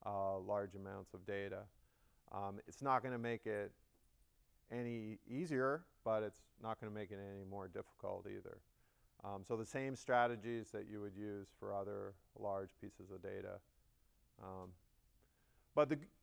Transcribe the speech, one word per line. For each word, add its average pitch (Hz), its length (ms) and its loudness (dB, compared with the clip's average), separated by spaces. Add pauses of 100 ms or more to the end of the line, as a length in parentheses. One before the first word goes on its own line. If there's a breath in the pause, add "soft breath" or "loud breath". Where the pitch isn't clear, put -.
uh, 98 340 4
large 101 360 2
amounts 98 380 -8
of 95 120 -12
data. 98 380 -2 (680)
Um, 98 360 -2
it's - 140 -12
not 131 220 6
gonna 127 140 -2
make 117 300 0
it 104 240 0 (1000)
any 117 460 -2 (100)
easier, 143 580 2 (180)
but 110 180 6
it's 104 220 -2 (180)
not 110 180 -2
gonna 107 140 -4
make 104 180 -4
it 98 80 -6 (140)
any 98 120 -6
more 95 220 -4
difficult 95 600 -4
either. 98 320 -8 (640)
Um, 98 240 -4
so 120 100 2
the 110 80 -2
same 135 300 0
strategies 117 720 4
that 101 180 -6
you 104 140 -6
would 101 140 -6
use 101 320 -4 (120)
for 101 140 -4
other 101 400 -2 (240)
large 98 320 -2 (100)
pieces 98 300 -12
of 92 140 -10
data. 98 360 -6 (840)
Um, 95 260 -8 (1040)
but 147 160 8
the 156 60 6
g-, 147 100 -8 (180)